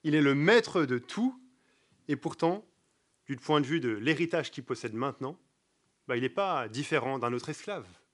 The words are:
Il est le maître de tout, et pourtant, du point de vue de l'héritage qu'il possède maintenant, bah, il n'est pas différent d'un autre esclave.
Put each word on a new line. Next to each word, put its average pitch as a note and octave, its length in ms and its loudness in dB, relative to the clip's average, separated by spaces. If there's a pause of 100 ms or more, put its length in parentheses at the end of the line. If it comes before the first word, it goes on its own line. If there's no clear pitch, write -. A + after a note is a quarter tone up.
Il D3+ 120 2
est D#3 60 6
le C#3+ 140 6
maître F3+ 500 4
de B2+ 120 -2
tout, A#3 420 -2 (680)
et C#3+ 80 0
pourtant, F3 500 -2 (640)
du C#3 80 -4
point D3+ 240 2
de C#3+ 60 2
vue D#3+ 160 -2
de B2+ 80 -2
l'héritage D3+ 600 0
qu'il C3 120 -12
possède A#2+ 300 -6
maintenant, C3 440 -6 (720)
bah, C3 80 -2
il A#2+ 60 0
n'est B2+ 80 0
pas D#3 400 -2
différent C3+ 500 -2
d'un A#2+ 140 0
autre B2 160 -4
esclave. D#3 380 -10 (260)